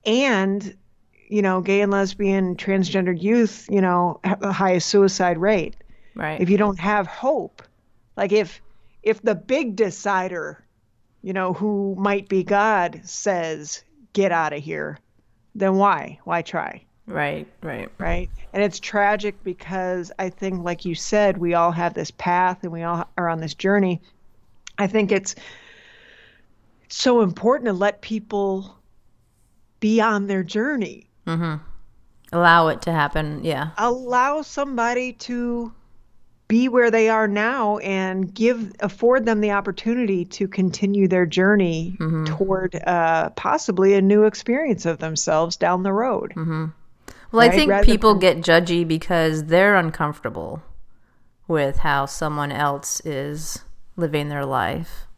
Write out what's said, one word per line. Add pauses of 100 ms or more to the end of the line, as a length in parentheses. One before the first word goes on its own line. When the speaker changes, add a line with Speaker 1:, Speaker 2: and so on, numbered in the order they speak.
Speaker 1:
And, (540)
you
know,
gay
and
lesbian,
transgendered
youth,
you
know,
have
the
highest
suicide
rate. (380)
Speaker 2:
Right.
Speaker 1:
If
you
don't
have
hope, (560)
like,
if, (420)
if
the
big
decider, (600)
you
know,
who
might
be
God
says, (300)
"Get
outta
here," (560)
then
why?
Why
try? (220)
Speaker 2:
Right, (160)
right.
Speaker 1:
Right? (240)
And
it's
tragic
because
I
think,
like
you
said,
we
all
have
this
path
and
we
all (120)
are
on
this
journey. (760)
I
think
it's (1500)
so
important
to
let
people (1040)
be
on
their
journey. (180)
Speaker 2:
Mm-hmm. (760)
Allow
it
to
happen,
yeah.
Speaker 1:
Allow
somebody
to (760)
be
where
they
are
now
and
give,
afford
them
the
opportunity
to
continue
their
journey
Speaker 2:
Mm-hmm.
Speaker 1:
toward, (140)
uh,
possibly
a
new
experience
of
themselves
down
the
road.
Speaker 2:
Mm-hmm. (640)
Well,
I
Speaker 1:
Right?
Speaker 2:
think
Speaker 1:
Rather
Speaker 2:
people
Speaker 1:
than
Speaker 2:
get
judgy
because
they're
uncomfortable (840)
with
how
someone
else
is (360)
living
their
life. (120)